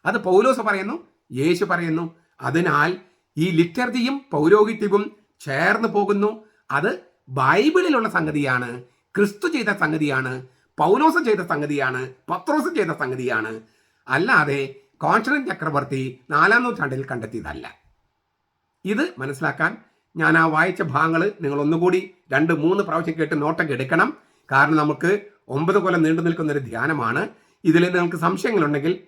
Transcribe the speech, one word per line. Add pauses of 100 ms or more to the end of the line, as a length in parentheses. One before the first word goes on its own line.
അത്
പൗലോസ്
പറയുന്നു, (440)
യേശു
പറയുന്നു. (260)
അതിനാൽ (460)
ഈ (140)
ലിറ്റർജിയും (160)
പൗരോഹിത്യവും (420)
ചേർന്ന്
പോകുന്നു. (420)
അത് (380)
ബൈബിളിലുള്ള
സംഗതിയാണ്, (460)
ക്രിസ്തു
ചെയ്ത (120)
സംഗതിയാണ്, (440)
പൗലോസ്
ചെയ്ത
സംഗതിയാണ്, (160)
പത്രോസ്
ചെയ്ത (100)
സംഗതിയാണ്. (460)
അല്ലാതെ (440)
കോൺസ്റ്റന്റൈൻ
ചക്രവർത്തി (100)
നാലാം
നൂറ്റാണ്ടിൽ
കണ്ടെത്തിയതല്ല. (1200)
ഇത് (120)
മനസ്സിലാക്കാൻ (460)
ഞാൻ
ആ
വായിച്ച
ഭാഗങ്ങൾ (100)
നിങ്ങൾ
ഒന്നുകൂടി (180)
രണ്ട്
മൂന്ന്
പ്രാവശ്യം
കേട്ട്
നോട്ടൊക്കെ
എടുക്കണം. (340)
കാരണം
നമുക്ക് (260)
ഒമ്പത്
കൊല്ലം
നീണ്ടു
നിൽക്കുന്നൊരു
ധ്യാനമാണ്. (340)
ഇതിൽ
നിങ്ങൾക്ക്
സംശയങ്ങളുണ്ടെങ്കിൽ